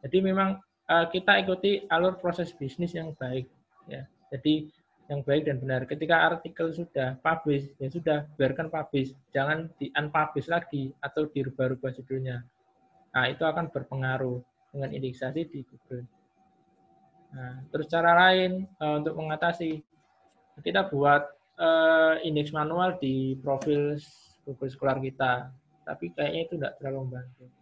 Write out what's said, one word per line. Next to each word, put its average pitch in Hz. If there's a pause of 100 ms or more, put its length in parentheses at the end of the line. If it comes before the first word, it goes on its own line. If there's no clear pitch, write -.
Jadi 143
memang, 190 (320)
eh, 165
kita 190
ikuti 190
alur 185
proses 175
bisnis 170
yang 160
baik, 131 (400)
ya. 135 (240)
Jadi 151 (360)
yang 143
baik 151
dan 135
benar. 127
Ketika 160
artikel 165
sudah 147
publish, 151 (160)
ya 131
sudah, 151
biarkan 139
publish. 143 (160)
Jangan 151 (160)
di-unpublish 151
lagi 147
atau 151
dirubah-rubah 131
judulnya. 131 (720)
Nah, 127
itu 131
akan 160
berpengaruh 131 (320)
dengan 139
indeksasi 135
di 135
Google. 127 (1300)
Nah, 127 (160)
terus 151
cara 170
lain, 185
eh, 151
untuk 156
mengatasi, 160 (800)
kita 190
buat, 143 (320)
eh, 160
indeks 147
manual 165
di 135
profil 147 (480)
Google 135
Scholar 131
kita. 131 (400)
Tapi 170
kayaknya 156
itu 170
tidak -
terlalu 135
membantu. 127 (120)